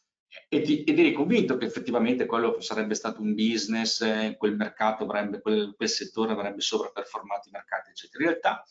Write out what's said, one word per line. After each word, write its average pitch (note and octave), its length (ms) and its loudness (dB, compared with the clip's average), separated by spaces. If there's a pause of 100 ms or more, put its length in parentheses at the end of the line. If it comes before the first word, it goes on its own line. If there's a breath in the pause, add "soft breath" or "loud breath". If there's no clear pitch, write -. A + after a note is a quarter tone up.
(500 loud breath)
e D3 120 2
ti, D3+ 220 2
ed D#3 160 4
eri D3+ 140 6
convinto D3+ 440 2
che A#2 80 -2
effettivamente A#2+ 600 0
quello - 340 0
sarebbe G#2+ 340 -2
stato G#2+ 280 -6
un G#2+ 140 0
business, A2 640 0
eh, A2 360 0
quel G#2+ 180 0
mercato G#2+ 480 0
avrebbe, G#2 360 -4
quel, G#2+ 360 0
quel A2+ 120 -2
settore A2 460 -2
avrebbe G2+ 260 -4
sovraperformato G#2 880 -4
i - 40 -20
mercati, - 400 -10
eccetera. - 320 -8
In E3+ 60 4
realtà, - 420 -2